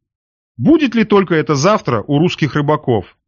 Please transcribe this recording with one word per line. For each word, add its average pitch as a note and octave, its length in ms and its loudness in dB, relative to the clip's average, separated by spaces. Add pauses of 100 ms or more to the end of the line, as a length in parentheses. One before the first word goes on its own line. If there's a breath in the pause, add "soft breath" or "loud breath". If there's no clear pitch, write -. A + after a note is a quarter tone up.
(560)
Будет B3+ 380 2
ли A3+ 100 2
только G3 300 0
это D#3 200 0
завтра C#3 520 0
у C#3+ 120 0
русских D#3 360 -2
рыбаков? C#3+ 720 -2